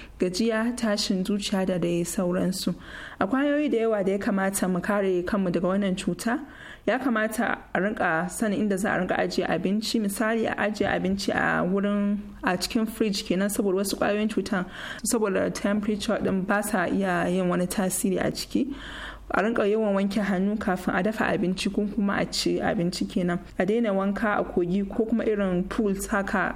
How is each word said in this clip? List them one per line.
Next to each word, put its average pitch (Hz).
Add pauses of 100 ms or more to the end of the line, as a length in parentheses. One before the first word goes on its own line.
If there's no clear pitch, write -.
(180)
gajiya, 226
tashin 208
zuciya 196
da 185
dai 175
sauransu. 180 (460)
Akwai 277
hanyoyi 294
da 226
yawa 220
da 190
ya 202
kamata 196
mu 175
kare 190
kanmu 190
daga 170
wannan 190
cuta. 226 (480)
Ya 220
kamata 220 (180)
a 175
rinka 180
sanin 208
inda 196
za 196
a -
rinka 185
ajiye 180
abinci. 196
Misali, 220
a -
ajiye 202
abinci 185
a 160
wurin, 202 (280)
a 185
cikin 220
fridge 220
kenan, 190
saboda 202
wasu 202
ƙwayoyin 214
cutan, 190 (400)
saboda 190
temperature 208
ɗin 190
ba 208
sa 190
iya 180
yin 180
wani 180
tasiri 185
a -
ciki. - (600)
A 175
rinka 226
yawan 208
wanke 202
hannu 196
kafin -
a 190
dafa 214
abinci 185
ko 214
kuma 202
a 175
ci 175
abinci 175
kenan. 175 (180)
A 190
daina 220
wanka 196
a 190
kogi 185
ko 220
kuma 226
irin 196
pools 196
haka 196